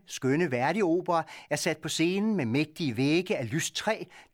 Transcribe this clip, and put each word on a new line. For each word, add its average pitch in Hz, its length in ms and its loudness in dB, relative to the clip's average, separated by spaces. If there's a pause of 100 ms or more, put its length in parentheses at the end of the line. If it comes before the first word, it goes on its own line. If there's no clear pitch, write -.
skønne 143 460 0
Verdi-opera 165 720 2 (240)
er 147 60 0
sat 156 220 0
på - 100 -10
scenen 196 480 0
med 156 100 0
mægtige 135 520 -2
vægge 160 400 2
af 120 140 -4
lyst 156 240 -2
træ, 214 280 -2 (300)